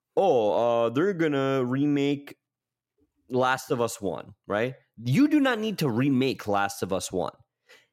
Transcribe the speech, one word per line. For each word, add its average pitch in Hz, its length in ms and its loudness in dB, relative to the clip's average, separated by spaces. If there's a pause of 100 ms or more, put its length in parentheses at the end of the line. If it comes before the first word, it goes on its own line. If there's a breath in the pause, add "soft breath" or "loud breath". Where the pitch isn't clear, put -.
(160)
"Oh, 117 680 2
uh, 117 60 0
they're 175 240 0
gonna 135 500 0
remake 143 720 0 (960)
Last 127 400 0
of 127 100 0
Us 113 220 -2
One," 87 320 -8 (120)
right? 117 280 -2 (280)
You 175 260 4
do 302 120 2
not 254 180 2
need 214 200 -4
to 151 100 0
remake 127 580 0
Last 101 360 -2
of 95 100 -4
Us 92 180 -4
One. 90 220 -4 (600 soft breath)